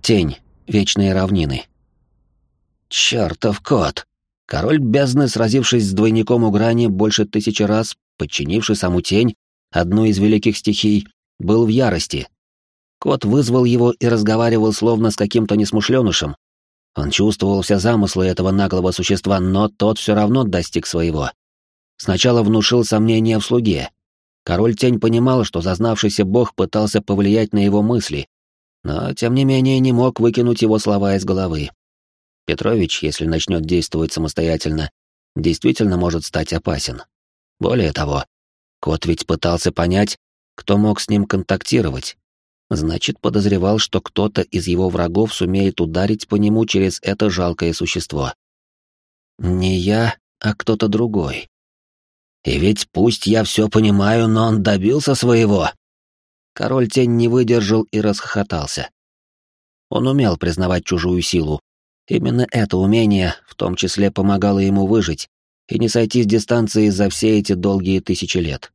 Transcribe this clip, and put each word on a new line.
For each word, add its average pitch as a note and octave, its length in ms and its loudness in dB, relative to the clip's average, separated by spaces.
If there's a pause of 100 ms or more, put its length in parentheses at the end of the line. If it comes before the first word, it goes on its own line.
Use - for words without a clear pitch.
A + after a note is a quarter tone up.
Тень. F2 320 2 (320)
Вечные G2 460 0
равнины. F#2 500 0 (1300)
Чертов G#2 720 0
кот! F#2 440 0 (400)
Король D3+ 320 0
бездны, C3+ 520 2
сразившись A2+ 580 2
с F#2+ 60 -2
двойником A2+ 500 2
у A2 80 2
грани A#2 360 2
больше G#2 360 0
тысячи G#2 400 -2
раз, G#2+ 320 0 (220)
подчинивший E2 580 -2
саму F2+ 240 0
тень, G#2+ 360 0 (360)
одну F2+ 320 0
из G#2+ 160 2
великих G#2 380 2
стихий, G#2 500 0 (320)
был A2 260 2
в G#2+ 40 0
ярости. G2+ 580 -2 (720)
Кот C#3 240 -2
вызвал B2 400 2
его A#2+ 280 4
и B2 140 -4
разговаривал A2 680 2
словно A2+ 360 0
с G#2 60 -2
каким-то G#2 400 0
несмышленышем. G#2 800 0 (600)
Он D2 140 -4
чувствовал G2 520 0
все G2 180 0
замыслы G2+ 460 0
этого F#2 260 0
наглого F#2 400 0
существа, F#2+ 480 0
но G2 300 0
тот G#2+ 300 0
все G#2+ 160 0
равно G#2+ 280 2
достиг F2 420 -4
своего. D#2+ 460 -2 (640)
Сначала A#2 480 2
внушил A2 400 2
сомнения A2 560 2
в G2+ 60 -4
слуге. G#2+ 440 0 (540)
Король G#2 320 0
тень A#2+ 240 2
понимал, A#2 460 2
что E2+ 160 -6
зазнавшийся G2+ 640 0
бог A2 300 0
пытался G#2 460 0
повлиять G#2 520 0
на G#2 100 2
его G2+ 180 2
мысли, G#2 460 -2 (560)
но, - 300 -6
тем A#2+ 200 -2
не C3+ 120 2
менее, C3+ 340 2
не C3 140 2
мог B2 260 2
выкинуть A#2 420 2
его A2 160 2
слова G2+ 380 0
из G2 80 -2
головы. F2+ 460 -2 (760)
Петрович, G2+ 560 -2
если D#2 240 -4
начнет D#2+ 380 -2
действовать D#2+ 480 -2
самостоятельно, D#2 800 -4 (440)
действительно F2 640 0
может E2+ 280 -2
стать - 260 -6
опасен. D2 520 -6 (560)
Более F#2 340 0
того, C#3+ 320 -4 (560)
кот D#2 240 -4
ведь E2 200 -2
пытался E2+ 460 -2
понять, F#2 460 0 (380)
кто - 220 -2
мог G#2 220 2
с - 100 -8
ним G2+ 160 2
контактировать. F#2 920 -2 (520)
Значит, D#2 500 -4
подозревал, G2+ 580 0
что - 240 -4
кто-то - 400 -4
из F2 260 -4
его F2+ 220 0
врагов F2 440 0
сумеет F#2+ 460 0
ударить F2+ 480 -2
по G#2 80 -2
нему G#2 300 2
через F#2+ 360 -2
это G2+ 280 -2
жалкое E2+ 420 -2
существо. D#2 600 -6 (1040)
Не F#2 400 -2
я, G#2+ 400 0 (220)
а G#2+ 140 -2
кто-то A2 340 -2
другой. G#2 600 -2 (960)
И C2+ 160 -2
ведь G2+ 320 0
пусть A2 360 0
я A2 180 2
все G#2+ 240 0
понимаю, A2 580 2
но A2 200 2
он A2 160 0
добился A2 520 2
своего. A2+ 540 2 (840)
Король B2 340 -2
Тень A#2+ 280 2
не A#2 120 2
выдержал A2+ 560 2
и G#2+ 160 -4
расхохотался. G2+ 920 -4 (1000)
Он B2 180 -2
умел C3 300 0
признавать F2+ 480 -2
чужую F2+ 360 -2
силу. D#2 380 -2 (480)
Именно B2 440 -2
это G2+ 260 -2
умение G2 580 2 (120)
в - 80 -20
том F#2 200 -4
числе G2 360 -2
помогало G2 480 0
ему G2 280 2
выжить F#2+ 420 -2 (380)
и - 120 -4
не A#2 80 0
сойти A#2 360 0
с - 20 2
дистанции G#2+ 640 0
за G2 200 0
все A2 300 0
эти G2+ 140 -2
долгие F#2+ 460 0
тысячи - 380 -4
лет. D#2 380 -6